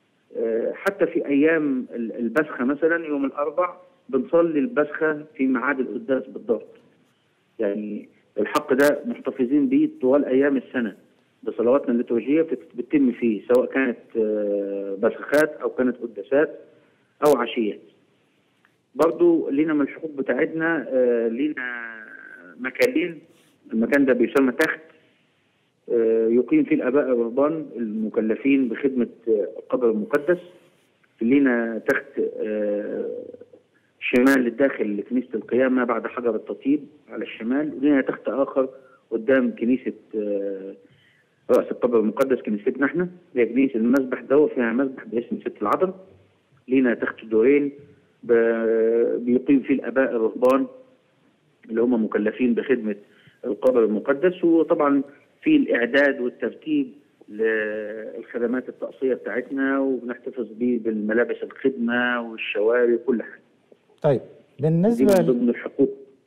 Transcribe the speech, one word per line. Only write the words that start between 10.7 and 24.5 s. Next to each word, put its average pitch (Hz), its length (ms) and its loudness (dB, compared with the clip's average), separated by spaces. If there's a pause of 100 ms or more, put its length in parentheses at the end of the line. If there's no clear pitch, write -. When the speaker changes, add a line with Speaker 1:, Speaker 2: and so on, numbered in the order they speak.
Speaker 1:
بصلواتنا 120 500 0
الليتورجية 123 500 0
بتت-، - 340 -8
بتتم 131 360 2
فيه، 110 300 0 (120)
سواء 123 180 4
كانت، 131 240 -2 (200)
آه، 101 840 -2
بسخات 139 500 0 (100)
أو 120 80 -2
كانت 127 260 0
قداسات 135 600 -2 (680)
أو 147 140 6
عشيات. 113 400 -4 (1120)
برضو 165 560 4
لينا 156 240 0
من 147 60 2
الحقوق 147 300 -4
بتاعتنا، 151 800 -2
آه، 120 400 2
لينا 123 640 -6 (680)
مكانين. 151 580 0 (540)
المكان 127 320 4
ده 131 80 6
بيسمى 123 400 2